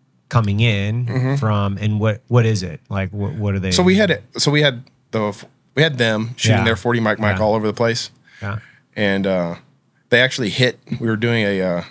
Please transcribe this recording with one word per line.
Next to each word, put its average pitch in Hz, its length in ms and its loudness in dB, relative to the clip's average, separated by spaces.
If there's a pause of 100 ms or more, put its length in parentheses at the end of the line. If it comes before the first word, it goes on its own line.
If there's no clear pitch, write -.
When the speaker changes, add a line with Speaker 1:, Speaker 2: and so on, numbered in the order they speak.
(300)
Speaker 1:
coming 104 300 0
in 110 460 0
Speaker 2:
Mm-hmm. 131 300 -2
Speaker 1:
from, 104 440 0
and 107 200 -2
what, 107 280 0
what 120 180 4
is 107 180 0
it? 80 260 -10
Like, 95 220 -4
what, 101 240 -6
what 104 180 -2
are 98 60 -2
they? 92 120 -2
Speaker 2:
So 180 120 2
we 185 120 4
had 202 140 4
it. - 140 -2 (140)
So 143 140 4
we 147 100 4
had 131 220 0 (280)
the, 107 340 -4 (300)
we 143 80 4
had 156 140 0
them 113 380 0
shooting 110 240 2
Speaker 1:
Yeah. 95 60 0
Speaker 2:
their 113 100 2
forty 120 240 0
Mike 107 200 0
Mike 104 180 2
Speaker 1:
Yeah. 107 60 0
Speaker 2:
all 107 120 2
over 107 120 -2
the 104 60 -2
place. 117 360 -2 (320)
Speaker 1:
Yeah. 104 180 -8 (360)
Speaker 2:
And, 98 320 0
uh, 87 280 0 (540)
they 120 120 4
actually 127 300 -2
hit, 127 280 0 (200)
we 120 80 -4
were 110 100 0
doing 117 260 0
a, 98 180 0
uh, 87 300 -2